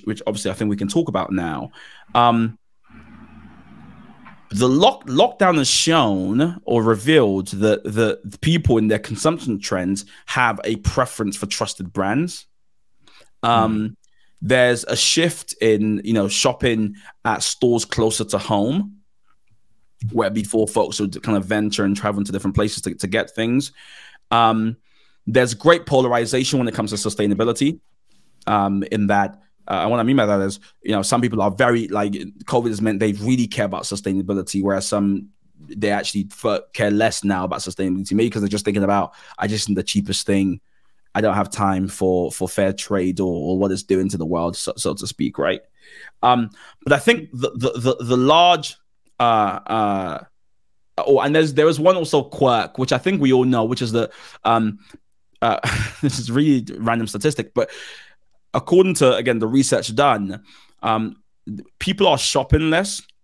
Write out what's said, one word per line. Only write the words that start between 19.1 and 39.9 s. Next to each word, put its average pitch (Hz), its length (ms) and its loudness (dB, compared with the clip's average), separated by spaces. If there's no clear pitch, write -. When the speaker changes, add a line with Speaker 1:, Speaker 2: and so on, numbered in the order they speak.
Speaker 1:
where 110 180 0
before 107 380 -2
folks 101 320 -2
would 98 220 -4
kind 107 160 0
of 95 60 -4
venture 104 400 -2
and 98 120 0
travel 101 240 -2
into 101 120 -4
different 98 220 -4
places 107 280 -2
to, 85 120 -6
to - 120 -8
get 101 240 -2
things. 120 420 -2
Um, 113 460 2
there's 117 280 2
great 170 320 4
polarization 127 720 0
when 120 100 0
it 110 60 -6
comes 107 160 -4
to 107 60 -6
sustainability, 107 840 0
um, 101 420 2
in 107 160 0
that, 101 340 0
uh, 90 140 -2
and 104 100 0
what 120 80 2
I - 20 0
mean 131 140 2
by 113 100 4
that 101 140 2
is, 98 180 -4
you - 80 -6
know, 101 120 0
some 120 180 0
people 113 200 0
are 98 120 0
very, 120 340 2
like, 104 260 -2
covid 120 220 0
has 104 140 -2
meant 107 160 0
they 107 140 0
really 117 340 0
care 104 200 -4
about 92 180 -8
sustainability, 98 760 -4
whereas 98 280 -2
some, 101 400 0
they 104 240 -4
actually 101 400 -4
f-, 104 300 -2
care 104 180 0
less 107 320 0
now 95 220 0
about 90 160 -6
sustainability, 95 540 -4
maybe 113 160 2
'cause 107 120 -4
they're 101 60 -2
just 101 160 -4
thinking 101 180 0
about, 98 300 0
"I - 80 -2
just 104 220 -4
need 101 100 0
the 90 60 -4
cheapest 98 420 -2